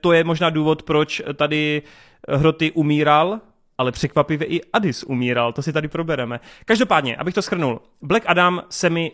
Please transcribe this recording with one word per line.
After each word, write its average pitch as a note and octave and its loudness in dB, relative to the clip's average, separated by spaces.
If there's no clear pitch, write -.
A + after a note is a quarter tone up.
to F3 2
je E3 6
možná E3 0
důvod, D#3 0
proč D3+ -2
tady D3+ -2
Hroty D#3 2
umíral, D3+ 2
ale B2+ 0
překvapivě D3+ -2
i E3+ -2
Addis G3+ -2
umíral, B2 -2
to C#3+ -6
si D#3 -4
tady D3+ -4
probereme. C#3 -6
Každopádně, D#3+ 2
abych E3+ -2
to G3+ 0
shrnul, D3 -2
Black F#3+ 0
Adam F3 2
se F3 -2
mi E3 -4